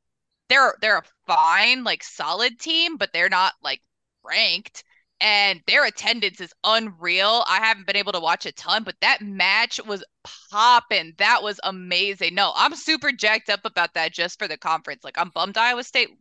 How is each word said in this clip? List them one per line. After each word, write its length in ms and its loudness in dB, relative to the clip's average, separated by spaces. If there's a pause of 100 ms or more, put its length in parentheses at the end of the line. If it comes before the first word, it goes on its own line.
(500)
they're, 320 4
they're 160 2
a 60 -4 (220)
fine, 580 2
like, 200 -4
solid 560 -6
team, 380 -4
but 160 -6
they're 160 0
not, 240 0 (100)
like, 180 -8 (420)
ranked, 600 -2 (380)
and 460 2
their 180 4
attendance 560 -4
is 100 -12 (120)
unreal. 840 0
I 120 2
haven't 280 0
been 80 -2
able 180 -2
to 60 -4
watch 260 -2
a 60 -8
ton, 320 -4
but 180 -10
that 200 2
match 640 0
was 180 -8 (480)
popping. 640 4
That 260 2
was 200 -6
amazing. 720 -2
No, 200 2
I'm 200 2
super 360 -2
jacked 380 0
up 140 -2
about 300 -2
that 180 -2
just 280 -6
for 80 -6
the 100 -8
conference. 460 -6
Like, 160 -10
I'm 100 -2
bummed 280 -4
Iowa 260 0
State 260 -2 (120)